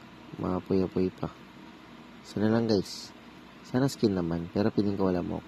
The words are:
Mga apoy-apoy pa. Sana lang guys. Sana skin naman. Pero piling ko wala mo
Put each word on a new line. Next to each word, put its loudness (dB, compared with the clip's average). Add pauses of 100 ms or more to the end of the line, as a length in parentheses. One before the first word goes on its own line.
(400)
Mga -2
apoy-apoy 2
pa. -6 (920)
Sana 0
lang 4
guys. 0 (560)
Sana 2
skin 2
naman. -2
Pero 2
piling 2
ko 4
wala 0
mo -4